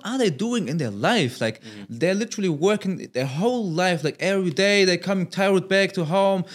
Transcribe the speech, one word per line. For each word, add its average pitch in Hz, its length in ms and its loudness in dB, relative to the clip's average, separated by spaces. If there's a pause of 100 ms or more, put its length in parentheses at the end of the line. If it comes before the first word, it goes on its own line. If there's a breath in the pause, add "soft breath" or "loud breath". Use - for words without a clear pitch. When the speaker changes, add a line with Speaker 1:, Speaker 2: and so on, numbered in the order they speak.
Speaker 1:
are 254 140 -4
they 208 80 4 (160)
doing 240 260 -2
in - 100 0
their 107 120 -4 (160)
life?" 175 240 0 (100)
Like, 110 160 -2
Speaker 2:
Mm-hmm. 104 240 -16 (160)
Speaker 1:
they're 185 240 2
literally 196 280 -2 (160)
working 202 240 0 (240)
their 131 140 -2 (100)
whole 240 240 0 (200)
life, 180 240 2
like, 170 80 -6 (160)
every 190 180 0 (140)
day 202 120 4 (100)
they're 175 240 2
coming 190 160 0 (140)
tired 190 340 2
back 196 220 4
to 180 60 0 (140)
home, 196 260 2 (120)